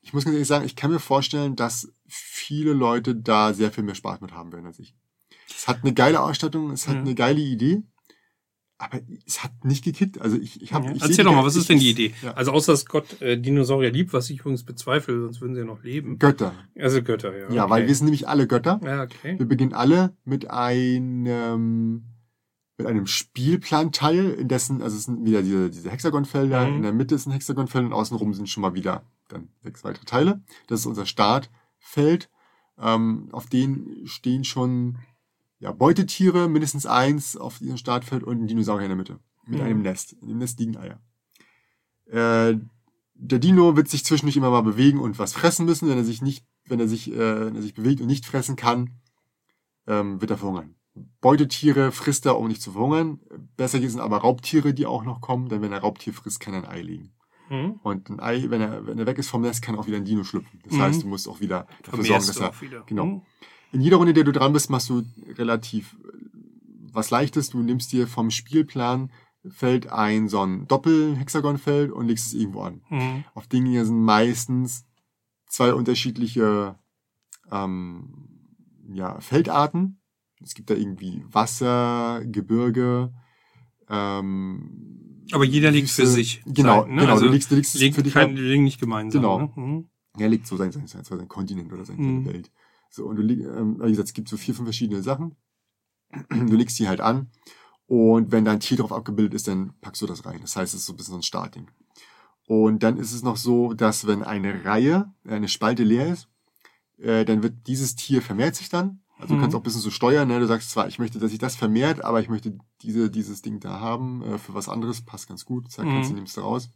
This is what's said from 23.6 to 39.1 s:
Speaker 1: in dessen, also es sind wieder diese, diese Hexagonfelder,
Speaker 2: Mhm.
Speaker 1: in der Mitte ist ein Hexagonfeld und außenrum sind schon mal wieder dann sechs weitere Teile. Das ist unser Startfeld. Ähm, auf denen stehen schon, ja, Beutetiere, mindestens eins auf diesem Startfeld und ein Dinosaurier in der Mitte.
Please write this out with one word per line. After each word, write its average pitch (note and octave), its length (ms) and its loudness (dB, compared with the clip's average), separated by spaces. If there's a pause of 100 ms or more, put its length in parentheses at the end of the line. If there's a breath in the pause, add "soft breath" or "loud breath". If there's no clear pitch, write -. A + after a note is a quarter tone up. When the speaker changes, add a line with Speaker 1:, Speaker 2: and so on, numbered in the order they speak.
Speaker 1:
in - 180 -4
dessen, B2+ 320 -2
also A#2 160 -4
es G2+ 80 -8
sind A#2+ 220 -4
wieder G#2+ 160 4
diese, F#2+ 280 2
diese E2+ 200 -12
Hexagonfelder, C3+ 800 0
Speaker 2:
Mhm. C#3+ 80 -2
Speaker 1:
in G#2+ 60 -2
der G#2 100 0
Mitte B2+ 220 2
ist C#3 120 -4
ein C#3 60 -4
Hexagonfeld C3+ 520 -2
und A2+ 80 -4
außenrum G#2+ 400 -2
sind G2 160 -8
schon - 140 -8
mal F#2 120 -2
wieder F#2 300 -6 (240)
dann - 200 -16 (140)
sechs - 220 -18
weitere G2+ 220 -10
Teile. F3 340 2 (280 soft breath)
Das G#2+ 120 -2
ist - 60 -6
unser G2+ 180 -6
Startfeld. C#3 1300 0 (480)
Ähm, A2+ 540 0
auf - 140 -12
denen B2+ 600 -2
stehen B2+ 380 -4
schon, B2 540 -2 (600 soft breath)
ja, - 140 -10
Beutetiere, F3 760 4
mindestens D3+ 380 0
eins C3+ 500 2
auf B2 220 -12
diesem B2+ 180 -8
Startfeld B2 460 -4
und A#2+ 180 -4
ein A2 60 -4
Dinosaurier G#2 400 0
in F#2+ 40 -4
der F#2 60 -4
Mitte. F#2+ 220 -10 (260)